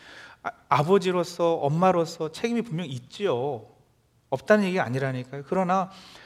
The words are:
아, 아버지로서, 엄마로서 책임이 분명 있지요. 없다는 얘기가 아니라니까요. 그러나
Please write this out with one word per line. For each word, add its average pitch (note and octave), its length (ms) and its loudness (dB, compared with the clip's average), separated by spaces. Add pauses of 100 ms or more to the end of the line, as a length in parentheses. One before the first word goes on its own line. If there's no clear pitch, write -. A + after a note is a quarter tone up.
(440)
아, - 60 -8 (180)
아버지로서, E3+ 840 2
엄마로서 E3 760 0
책임이 A#3 320 -4
분명 F3+ 240 -6
있지요. B2+ 800 -6 (640)
없다는 G#3 360 2
얘기가 F3+ 180 2
아니라니까요. B2+ 600 -2
그러나 F#3 460 0 (360)